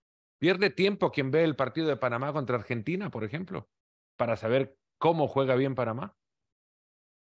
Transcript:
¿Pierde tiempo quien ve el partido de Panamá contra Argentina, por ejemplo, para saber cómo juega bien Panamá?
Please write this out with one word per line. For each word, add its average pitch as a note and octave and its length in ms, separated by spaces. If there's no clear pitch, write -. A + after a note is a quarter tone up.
¿Pierde F#3 320
tiempo F#3 400
quien C3+ 200
ve D#3+ 140
el D3+ 100
partido D3 320
de C#3+ 80
Panamá C3 380
contra B2 240
Argentina, C#3 520
por A2 140
ejemplo, D#3+ 460
para A#2 180
saber C3 420
cómo D#3+ 320
juega C3+ 260
bien C3+ 180
Panamá? B2 440